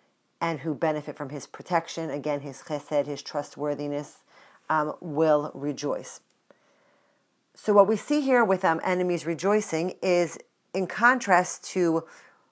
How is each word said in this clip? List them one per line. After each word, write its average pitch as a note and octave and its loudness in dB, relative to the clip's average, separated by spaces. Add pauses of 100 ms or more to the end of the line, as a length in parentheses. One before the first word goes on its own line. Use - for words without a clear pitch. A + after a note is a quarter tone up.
(420)
and E3 -2
who C#3+ -4
benefit D3+ -2
from C#3 -8
his C#3+ -10
protection, E3 -2
again, C#3+ -4
his C#3 -12
chesed, D3 -2
his C#3+ -6
trustworthiness, D3 -6 (460)
um, D3+ 0
will D3+ 2
rejoice. C#3 -6 (1300)
So - -2
what G3 8
we A3 4
see D4 0
here C4 4
with, F#3+ 2
um, D#3+ 2
enemies F3+ 0
rejoicing F3+ -2
is F3 2 (360)
in F#3+ -2
contrast G3+ 2 (120)
to E3 2 (460)